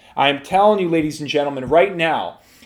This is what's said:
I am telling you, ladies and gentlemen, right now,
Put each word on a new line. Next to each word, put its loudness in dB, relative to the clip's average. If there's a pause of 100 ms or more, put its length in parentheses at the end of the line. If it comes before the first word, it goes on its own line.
(160)
I 2
am -2
telling 2
you, -2
ladies -2
and -8
gentlemen, -4
right 4
now, -4 (260)